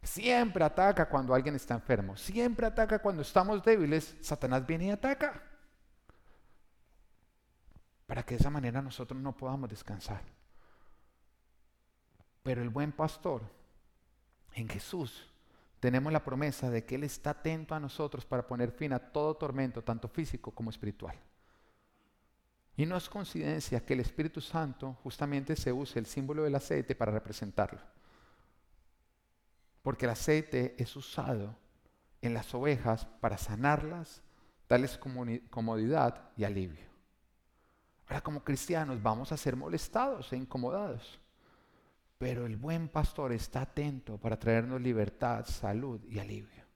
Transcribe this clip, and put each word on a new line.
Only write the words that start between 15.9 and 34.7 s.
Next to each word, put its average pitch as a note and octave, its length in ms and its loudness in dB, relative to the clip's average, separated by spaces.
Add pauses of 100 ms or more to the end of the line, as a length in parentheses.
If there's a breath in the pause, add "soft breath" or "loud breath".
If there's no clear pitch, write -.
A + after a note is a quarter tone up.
la D3+ 100 4
promesa C3 460 -2
de A#2 160 0
que B2+ 100 -4
Él C#3+ 80 -2
está D3 280 -4
atento D#3+ 420 -2
a D#3 60 -2
nosotros C#3+ 480 -4
para B2 180 0
poner A#2+ 260 0
fin D3 220 -2
a B2 60 2
todo D3+ 360 0
tormento, C3 480 -2
tanto A2+ 240 -2
físico C#3+ 440 -4
como A2+ 180 -6
espiritual. - 460 -6 (1600 soft breath)
Y D3 80 2
no F3 100 -2
es F3 140 -4
coincidencia D3+ 760 -2
que - 100 0
el B2+ 80 2
Espíritu - 380 -2
Santo C3+ 640 -6
justamente C#3+ 540 -2
se - 160 0
use C3+ 260 -2
el A2+ 80 -2
símbolo D3 380 -2
del C#3+ 100 4
aceite C#3 400 0
para G#2+ 180 0
representarlo. G#2 680 -2 (2000 soft breath)
Porque C3 240 0
el A#2+ 60 4
aceite C#3 720 2
es - 140 -2
usado A2+ 600 -4 (640)
en A#2+ 140 -2
las A2+ 220 -6
ovejas A#2+ 500 2
para - 320 -2
sanarlas, D3 840 0 (440 soft breath)
darles B2 320 4